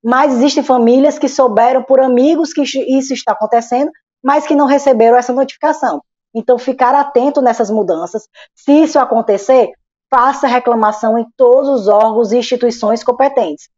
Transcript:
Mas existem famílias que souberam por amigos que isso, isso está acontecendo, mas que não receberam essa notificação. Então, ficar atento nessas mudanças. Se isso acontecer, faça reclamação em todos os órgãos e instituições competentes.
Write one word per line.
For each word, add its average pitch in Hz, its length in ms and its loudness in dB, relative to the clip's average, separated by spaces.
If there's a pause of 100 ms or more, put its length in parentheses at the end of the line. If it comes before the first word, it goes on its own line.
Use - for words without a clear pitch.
Mas 262 300 0
existem 269 320 0
famílias 262 540 2
que 277 100 -2
souberam 247 540 0
por 262 180 2
amigos 269 520 0
que 294 100 -4
isso, 269 160 -4
isso 262 360 -2
está 226 180 -4
acontecendo, 233 580 -2 (320)
mas 285 240 0
que 311 80 0
não 285 120 2
receberam 254 500 2
essa 247 160 -2
notificação. 262 680 -4 (340)
Então, 240 240 0
ficar 254 360 -2
atento 277 480 0
nessas 233 280 0
mudanças. 185 560 -4 (280)
Se - 180 -2
isso 302 260 2
acontecer, 226 720 0 (400)
faça 262 360 0
reclamação 226 720 0
em 233 80 -6 (100)
todos 262 320 2
os 226 200 0
órgãos 214 440 2
e 240 60 0
instituições 233 680 -4
competentes. 247 720 -2